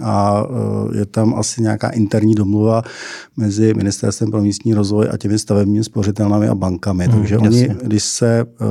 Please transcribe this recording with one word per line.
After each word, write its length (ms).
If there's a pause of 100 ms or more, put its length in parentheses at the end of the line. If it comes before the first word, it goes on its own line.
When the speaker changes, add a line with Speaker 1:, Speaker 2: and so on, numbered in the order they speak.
Speaker 1:
a, 420 (500)
eh, 40
je 80
tam 280
asi 280
nějaká 280
interní 440
domluva 480 (540)
mezi 380
Ministerstvem 560
pro 120
místní 320
rozvoj 380
a 40
těmi 220
stavebními 460
spořitelnami 640
a 60
bankami. 520
Speaker 2:
Hmm, 120
Speaker 1:
Takže 200
oni, 240
Speaker 2:
jasně. 200
Speaker 1:
když 220
se, 360 (300)